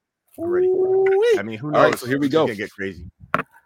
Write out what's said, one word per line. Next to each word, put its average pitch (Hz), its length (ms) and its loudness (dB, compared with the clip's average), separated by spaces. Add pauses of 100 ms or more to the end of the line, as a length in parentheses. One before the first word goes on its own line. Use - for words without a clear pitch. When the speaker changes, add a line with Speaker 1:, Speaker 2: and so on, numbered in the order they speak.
(400)
Speaker 1:
I'm 330 60 -6
ready. 359 220 2
Speaker 2:
Ooh-wee. 381 680 2
Speaker 1:
I - 60 -4
mean, - 140 -8
who 143 100 -8
Speaker 2:
All 147 140 2
right, 156 100 4
Speaker 1:
knows? - 80 -6
Speaker 2:
so 120 80 -10
here 139 120 -2
we 143 80 0
Speaker 1:
This 131 60 -2
is - 0 -
Speaker 2:
go. 156 120 2
Speaker 1:
gonna 117 100 -4
get 101 160 -8
crazy. 90 380 -10 (560)